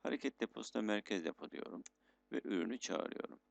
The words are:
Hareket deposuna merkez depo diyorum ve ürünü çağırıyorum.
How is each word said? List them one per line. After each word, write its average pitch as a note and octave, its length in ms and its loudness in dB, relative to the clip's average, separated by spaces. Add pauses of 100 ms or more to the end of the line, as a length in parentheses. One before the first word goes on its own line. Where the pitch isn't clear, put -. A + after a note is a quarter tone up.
Hareket - 360 0
deposuna - 420 -2
merkez G#2 440 2
depo - 260 -4
diyorum - 320 -8 (480)
ve - 120 2
ürünü G2 360 2
çağırıyorum. - 600 -2 (120)